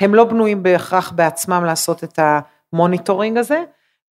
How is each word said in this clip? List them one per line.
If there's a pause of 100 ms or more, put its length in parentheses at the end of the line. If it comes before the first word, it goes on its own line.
הם
לא
בנויים
בהכרח
בעצמם
לעשות
את
המוניטורינג
הזה, (480)